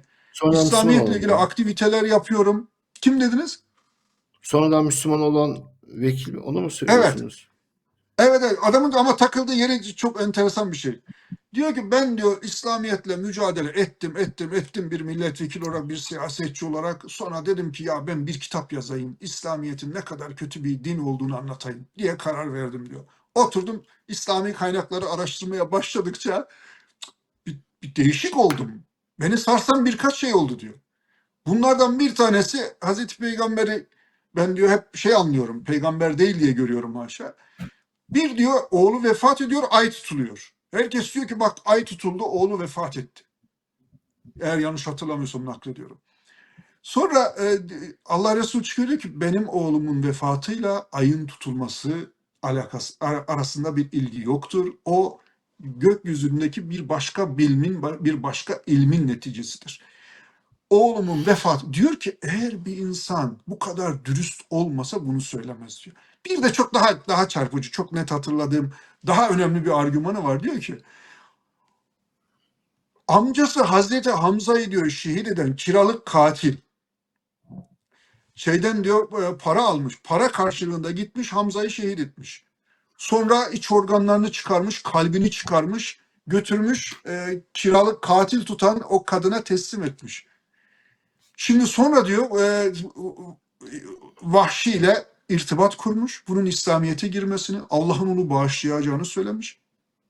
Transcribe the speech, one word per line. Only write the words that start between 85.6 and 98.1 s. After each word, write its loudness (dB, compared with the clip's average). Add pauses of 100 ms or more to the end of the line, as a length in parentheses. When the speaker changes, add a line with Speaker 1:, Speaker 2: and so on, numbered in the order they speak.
Speaker 2:
götürmüş, -2
e, -6 (120)
kiralık 4
katil 4
tutan 0
o 2
kadına 0
teslim -4
etmiş. -10 (1080)
Şimdi 4
sonra 4
diyor, 0
e, 2 (1500)
Vahşi 4
ile 4 (260)
irtibat 2
kurmuş, -4
bunun 0
İslamiyet'e 0
girmesini, -4 (100)
Allah'ın 0
onu 0